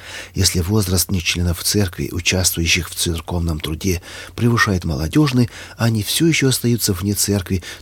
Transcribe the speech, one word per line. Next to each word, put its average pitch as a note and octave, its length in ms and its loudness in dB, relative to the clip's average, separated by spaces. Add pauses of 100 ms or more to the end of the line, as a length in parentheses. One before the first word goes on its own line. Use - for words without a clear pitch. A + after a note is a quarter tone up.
(340)
Если F#2 260 0
возраст F#2 520 2
нечленов F2 500 0
церкви, F#2 480 0
участвующих F2 800 0
в - 40 -12
церковном E2+ 640 -2
труде, E2+ 420 -2 (320)
превышает A2 500 2
молодёжный, A2+ 640 2 (280)
а A2+ 80 0
они A2+ 180 2
всё - 240 0
ещё D3 220 4
остаются A#2+ 440 2
вне G2 220 0
церкви, F#2+ 480 0 (200)